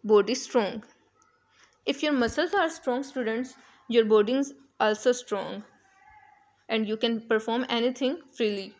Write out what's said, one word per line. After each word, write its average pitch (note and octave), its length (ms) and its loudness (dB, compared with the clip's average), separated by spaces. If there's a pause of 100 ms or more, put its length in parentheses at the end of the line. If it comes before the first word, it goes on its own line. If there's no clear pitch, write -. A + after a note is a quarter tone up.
body G#3 320 4
strong. G#3+ 480 -2 (1040)
If C#4 160 -2
your D4+ 100 2
muscles C4+ 400 0
are F4 160 2
strong, C4 320 -4
students, B3+ 540 -6 (340)
your A3+ 160 4
body G#3+ 280 4
is C#4 200 -2 (260)
also G#3+ 320 2
strong, G3+ 520 -6 (1040)
and A3 180 -2
you A3 100 -4
can A3+ 240 -2
perform A3+ 480 -2
anything B3+ 500 0 (120)
freely. G3+ 480 -4